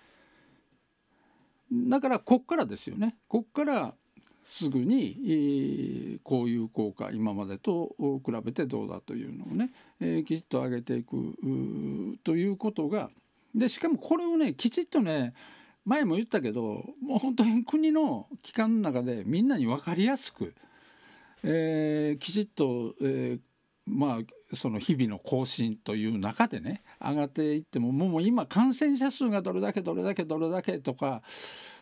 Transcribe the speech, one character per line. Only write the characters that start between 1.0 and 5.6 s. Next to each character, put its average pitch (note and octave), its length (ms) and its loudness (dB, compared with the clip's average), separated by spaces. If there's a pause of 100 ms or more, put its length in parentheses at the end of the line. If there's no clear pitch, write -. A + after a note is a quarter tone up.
だ C4+ 100 4
か C4 80 0
ら B3+ 100 2
こ - 180 6
っ B3+ 80 0
か E4+ 120 -2
ら D#4+ 100 2
で G3+ 100 -8
す - 120 -12
よ - 80 -8
ね。 A3 200 0 (120)
こ A3 200 0
っ - 40 -20
か D4 120 0
ら G#3 300 0 (520)
す - 220 -4
ぐ C3+ 120 2
に、 F#3 440 2
え G#3 40 -2 (880)